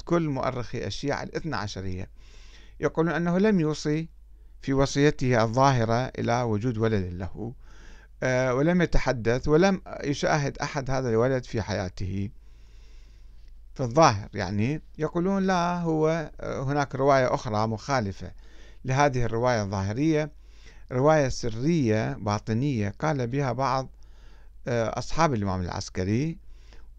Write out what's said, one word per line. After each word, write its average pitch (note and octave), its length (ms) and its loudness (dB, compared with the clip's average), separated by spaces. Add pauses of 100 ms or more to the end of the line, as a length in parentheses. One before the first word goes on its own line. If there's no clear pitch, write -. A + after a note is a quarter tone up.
كل E3+ 240 0
مؤرخي B2 580 -4
الشيعة C3+ 360 -4
الاثنا D3 340 -6
عشرية F#2+ 520 -6 (680)
يقولون D#3+ 340 0
أنه E3+ 240 0
لم G3+ 220 4
يوصي D#3 500 -2 (520)
في C3+ 120 -2
وصيته C3+ 680 4
الظاهرة A#2+ 760 2
إلى A#2 220 0
وجود A2+ 360 0
ولد G#2+ 360 0
له، F#2+ 400 -8 (720)
آه، B2+ 300 2
ولم E3 280 4
يتحدث B2+ 680 2
ولم F3 340 6 (220)
يشاهد D3 540 0
أحد C#3 340 -4
هذا C3 180 0
الولد B2 340 2
في - 180 -4
حياته. G2 680 -4 (1400)
في C#3+ 100 -4
الظاهر، A2+ 500 4
يعني، G#2 480 -2 (160)
يقولون F3+ 460 -2
لا، F3 360 0
هو، D#3+ 600 0
آه، A#2 240 -6
هناك C#3+ 320 0
رواية C3+ 380 4
أخرى A2+ 340 -2
مخالفة G#2+ 640 -4 (540)
لهذه C3 400 2
الرواية A2+ 360 2
الظاهرية، A2 720 0 (600)
رواية C#3 380 4
سرية B2 840 0
باطنية A2 840 -2
قال C#3+ 280 0
بها C3 240 -2
بعض، C3 380 -2 (800)
آه، A#2 320 0
أصحاب D#3+ 340 2
الإمام G2 280 -2
العسكري، G2+ 760 -2 (600)